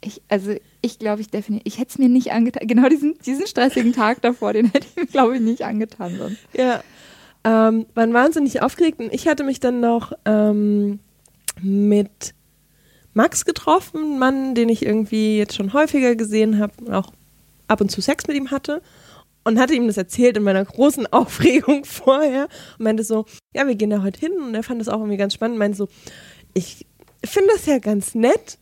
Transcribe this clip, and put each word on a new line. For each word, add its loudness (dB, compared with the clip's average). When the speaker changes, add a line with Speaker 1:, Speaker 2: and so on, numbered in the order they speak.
Speaker 1:
Ich, -16
also -2
ich -6
glaube, -4
ich -10
defini-, -6
ich -8
hätte -6
es -14
mir 4
nicht 2
angetan. -2
Genau 4
diesen, 2
diesen -4
stressigen 0
Tag 0
davor, 0
den 0
hätte 0
ich -16
mir, -4
glaube 2
ich, -2
nicht -2
angetan -8
sonst. -10
Speaker 2:
Ja. 0
Ähm, 4
waren 2
wahnsinnig 2
aufgeregt 0
und -8
ich -2
hatte 0
mich -4
dann 0
noch, 0
ähm, 2
mit 0
Max 0
getroffen, 0
einen -4
Mann, 0
den 2
ich 0
irgendwie 0
jetzt -2
schon -4
häufiger 2
gesehen 0
hab -4
und -10
auch -4
ab 2
und 0
zu -8
Sex -2
mit -4
ihm -6
hatte -6
und 2
hatte 2
ihm 0
das -2
erzählt 2
in -2
meiner 2
großen 0
<laughs> -6
Aufregung 2
vorher 0
und -8
meinte 0
so, -2
„Ja, -2
wir 0
gehen 0
da 0
heute -4
hin“, -4
und -8
er -4
fand -8
das -6
auch -4
irgendwie -4
ganz -2
spannend, -4
meinte 0
so, -4
„Ich -6
finde 2
das -6
ja 2
ganz -4
nett 0